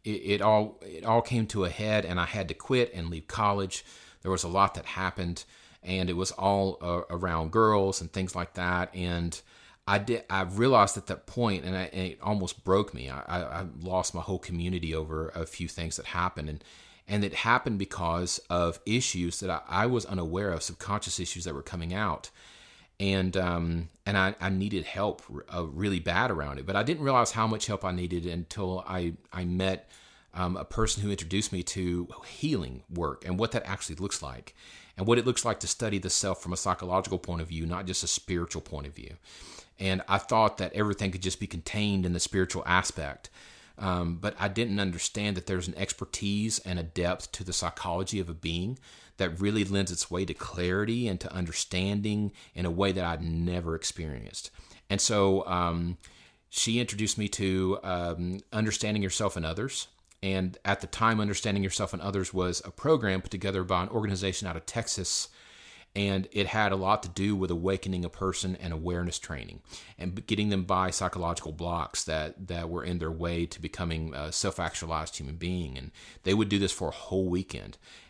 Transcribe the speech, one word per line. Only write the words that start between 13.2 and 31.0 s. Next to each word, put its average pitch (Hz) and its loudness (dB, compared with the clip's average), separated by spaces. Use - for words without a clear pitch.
I, 87 -2
I 87 -4
lost 92 0
my 85 -4
whole 90 -2
community 85 0
over 78 -2
a 82 -4
few 82 -6
things 82 -4
that - -6
happened, 87 -2
and, 76 -8
and 104 0
it 92 -4
happened 113 2
because 87 -2
of 87 2
issues 101 0
that 95 -4
I, 82 0
I 98 2
was 123 2
unaware 92 0
of, 82 -2
subconscious - -4
issues 87 -6
that 85 -4
were 69 -6
coming 85 -6
out. 98 -2
And, 95 2
um, 85 0
and 101 0
I, 95 4
I 92 0
needed 95 0
help 98 -2
r-, 71 -10
uh, 87 -2
really 87 0
bad 87 2
around 73 -2
it, 69 -8
but 95 0
I 104 4
didn't 151 0
realize 127 4
how 113 2
much 110 0
help 101 -2
I 95 0
needed 87 -2
until 90 -4
I, 87 -2
I 92 -4
met, 92 0
um, 90 0
a 82 -6
person - 0